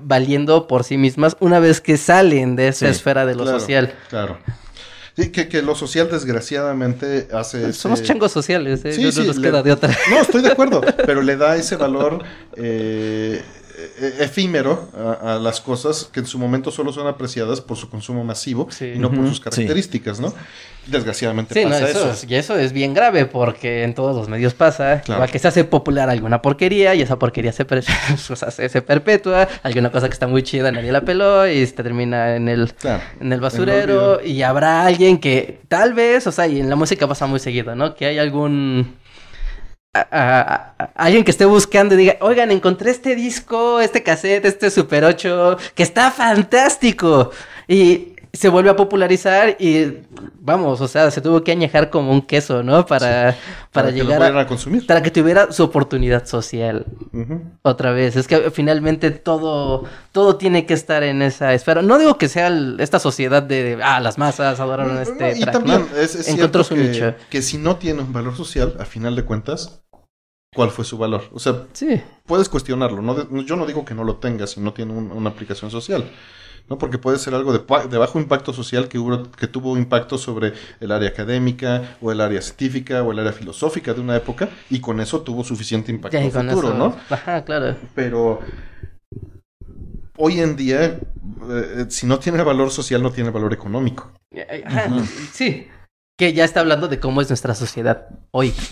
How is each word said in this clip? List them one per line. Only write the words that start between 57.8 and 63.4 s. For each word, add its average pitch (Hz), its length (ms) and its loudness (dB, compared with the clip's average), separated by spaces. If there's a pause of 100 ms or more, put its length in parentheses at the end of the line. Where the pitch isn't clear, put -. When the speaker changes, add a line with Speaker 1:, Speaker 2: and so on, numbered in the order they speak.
Speaker 1:
vez. 127 240 2
Es 131 120 0
que - 220 2
finalmente 156 600 0
todo, 151 760 -2 (280)
todo 196 240 6
tiene 175 300 2
que 170 80 0
estar 151 280 0
en 139 200 0
esa 135 320 2
esfera. 160 260 2
No 214 180 6
digo 302 200 4
que 151 100 2
sea 175 200 0
el, 139 320 -2
esta 147 180 2
sociedad 139 440 0